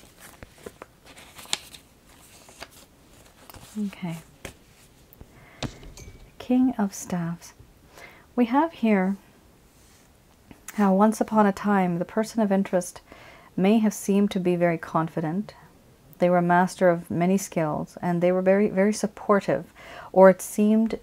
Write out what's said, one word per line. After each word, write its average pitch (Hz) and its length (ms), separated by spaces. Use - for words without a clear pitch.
Okay. 170 320
King 254 380
of 202 160
Staves. 170 640
We 247 100
have 285 260
here 196 440
how 196 200
once 214 260
upon 214 240
a 202 60
time 190 480
the 175 60
person 220 360
of 196 120
interest 190 480
may 202 240
have 214 120
seemed 202 380
to - 80
be 180 160
very 170 240
confident. 165 720
They 175 100
were 180 100
master 175 480
of 170 220
many 180 260
skills, 160 640
and 175 220
they 180 80
were 185 120
very, 196 260
very 196 240
supportive, 196 800
or 190 180
it 185 100
seemed 214 640